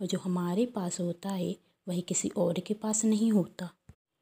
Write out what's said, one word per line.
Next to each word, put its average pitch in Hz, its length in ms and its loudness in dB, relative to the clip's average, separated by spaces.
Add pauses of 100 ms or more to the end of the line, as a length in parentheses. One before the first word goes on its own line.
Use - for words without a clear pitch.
और 185 60 -2
जो 180 120 -2
हमारे 180 460 0
पास 190 340 -4
होता 175 300 -4
है, 185 280 -2 (300)
वही 180 140 -2
किसी - 280 -2
और 175 240 2
के 180 200 -2
पास 214 320 -2
नहीं 220 260 4
होता। 180 380 2 (520)